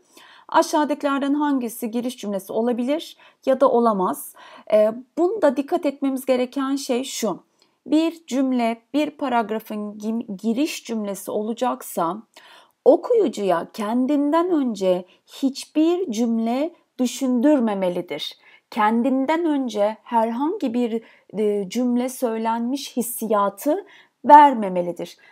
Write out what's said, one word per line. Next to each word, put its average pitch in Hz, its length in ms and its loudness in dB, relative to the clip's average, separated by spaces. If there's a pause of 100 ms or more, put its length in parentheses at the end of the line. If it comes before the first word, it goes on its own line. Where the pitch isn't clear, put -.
(500)
Aşağıdakilerden 285 840 0
hangisi 262 580 -2
giriş 247 260 -6
cümlesi 196 360 -8
olabilir 247 640 -2 (280)
ya 262 160 2
da 277 100 6
olamaz? 202 600 0 (400)
Ee, 214 180 6 (260)
bunda 339 400 2
dikkat 311 280 -2
etmemiz 269 400 -4
gereken 262 500 -2
şey 269 280 -4
şu. 208 400 -6 (420)
Bir 320 400 0
cümle, 240 560 -2 (120)
bir 294 160 0
paragrafın 220 880 -4
gim-, 214 400 -6
giriş 233 460 -4
cümlesi 208 480 -8
olacaksa 220 920 -4 (640)
okuyucuya 214 880 4
kendinden 285 760 0
önce 190 560 0 (200)
hiçbir 320 840 -2
cümle 233 640 -2 (240)
düşündürmemelidir. 226 1400 0 (340)
Kendinden 262 760 0
önce 220 580 0
herhangi 247 720 -2
bir, 226 300 -2 (360)
e, 208 300 -2
cümle 240 400 -2
söylenmiş 233 880 -4
hissiyatı 220 880 -2 (400)
vermemelidir. 196 920 6 (140)